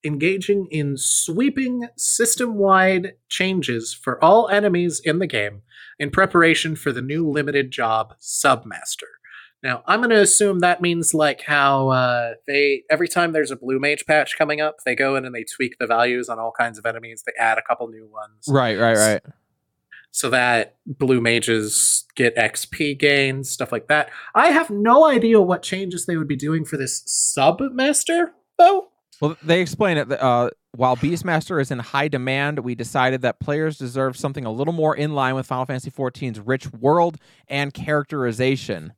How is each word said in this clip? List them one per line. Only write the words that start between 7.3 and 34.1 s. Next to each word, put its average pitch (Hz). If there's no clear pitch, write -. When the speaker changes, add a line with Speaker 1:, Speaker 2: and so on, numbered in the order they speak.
Speaker 1:
job 113
Submaster. -
Now, 127
I'm 214
gonna 240
assume 196
that 180
means, 170
like, 151
how, 139
uh, 123
they, 143
every 170
time 170
there's 147
a 127
Blue 131
Mage 143
patch 151
coming 151
up, 151
they 123
go 135
in 131
and 123
they 113
tweak 120
the 120
values 120
on 113
all 113
kinds 117
of 104
enemies. 113
They 120
add 113
a 110
couple 117
new 110
ones. 107
Speaker 2:
Right, 123
right, 113
right. 107
Speaker 1:
So -
that 123
Blue 131
Mages 113
get 120
X 110
P 147
gains, 135
stuff -
like 117
that. 147
I 262
have 330
no 233
idea 226
what 180
changes 180
they 170
would 156
be 147
doing 151
for 151
this 135
Submaster, 269
though. 370
Speaker 2:
Well, 156
they 165
explain 180
it, 127
uh, 123
"While 127
Beastmaster 160
is 131
in 131
high 139
demand, 139
we 123
decided 127
that 123
players 156
deserve 131